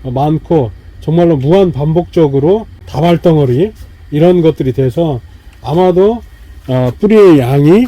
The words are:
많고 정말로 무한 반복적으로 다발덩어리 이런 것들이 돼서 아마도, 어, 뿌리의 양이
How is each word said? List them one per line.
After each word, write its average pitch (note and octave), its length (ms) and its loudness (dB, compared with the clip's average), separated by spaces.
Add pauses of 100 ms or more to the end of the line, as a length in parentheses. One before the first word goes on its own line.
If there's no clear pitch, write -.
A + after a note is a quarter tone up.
많고 C#3 680 -2 (280)
정말로 E3 360 0
무한 E3+ 340 0
반복적으로 D#3 960 -2 (200)
다발덩어리 D#3+ 880 0 (380)
이런 E3+ 320 2
것들이 D3+ 300 -2
돼서 C3+ 480 -2 (420)
아마도, F#3 580 0 (460)
어, B2+ 320 -2
뿌리의 G3+ 400 4
양이 C#3+ 500 2